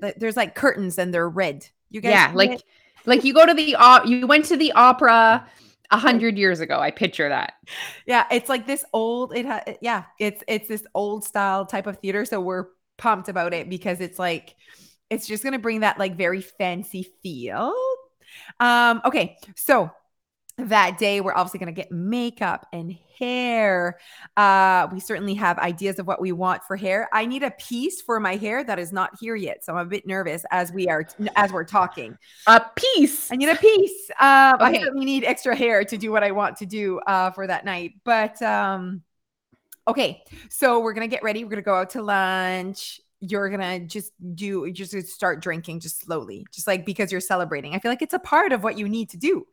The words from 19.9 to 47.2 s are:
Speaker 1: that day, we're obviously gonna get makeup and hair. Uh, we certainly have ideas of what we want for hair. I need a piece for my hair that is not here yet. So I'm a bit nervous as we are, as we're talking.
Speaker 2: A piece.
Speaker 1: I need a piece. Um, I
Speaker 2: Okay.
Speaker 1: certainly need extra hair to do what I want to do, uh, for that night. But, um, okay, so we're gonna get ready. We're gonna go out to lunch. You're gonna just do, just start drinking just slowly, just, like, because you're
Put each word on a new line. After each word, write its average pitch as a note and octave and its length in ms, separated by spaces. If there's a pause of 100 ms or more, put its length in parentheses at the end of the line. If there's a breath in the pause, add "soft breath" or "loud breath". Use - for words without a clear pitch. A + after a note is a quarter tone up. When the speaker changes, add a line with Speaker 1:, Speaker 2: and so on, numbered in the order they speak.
Speaker 1:
that G3+ 400
day, G3+ 220
we're F#3+ 140
obviously F3+ 260
gonna F3 100
get F#3 220
makeup G#3+ 800
and E3 260 (180)
hair. A3+ 800 (400 soft breath)
Uh, F#3+ 560
we F#3+ 60
certainly G3 360
have F#3+ 240
ideas F3 420
of F3+ 80
what F#3+ 120
we F#3 120
want F3+ 320
for G3 120
hair. G3 360
I A3 140
need B3+ 180
a - 80
piece B3+ 500
for A3+ 160
my F#3+ 160
hair G#3+ 300
that A3 160
is E3+ 120
not G3 280
here A3+ 160
yet. F3+ 280
So E3 100
I'm F3 120
a - 20
bit G3 160
nervous E3+ 460
as F3 220
we F#3 160
are, D#3+ 180 (300)
as G3+ 160
we're E3+ 120
talking. F3 540 (300 soft breath)
Speaker 2:
A A3+ 120 (140)
piece. A#4 560
Speaker 1:
I B3+ 60
need C4+ 120
a E4 80
piece. G4+ 540
Um, C4+ 480
I - 120
Speaker 2:
Okay. E4 120
Speaker 1:
certainly C4+ 240
need C4+ 160
extra B3+ 320
hair G#3+ 300
to A3+ 120
do A3 140
what G#3+ 140
I G3+ 80
want G3 240
to G#3 100
do, G3 400
uh, F#3 240
for F#3+ 160
that F3+ 180
night. F3 280 (120)
But, A3 380
um, F#3+ 600 (840)
okay, A#3+ 380 (260 soft breath)
so A#3+ 300
we're A3 120
gonna A3 160
get A#3+ 140
ready. G#3+ 220
We're G#3 60
gonna G#3 120
go G3 140
out F#3+ 140
to A#3 120
lunch. F#3 960 (200)
You're G3+ 300
gonna F#3 300
just F3 320 (240)
do, F#3+ 340
just F#3+ 260 (120)
start E3 340
drinking E3 380
just E3 200
slowly, D3 520
just, - 160
like, F#3 180
because G3 240
you're F#3 100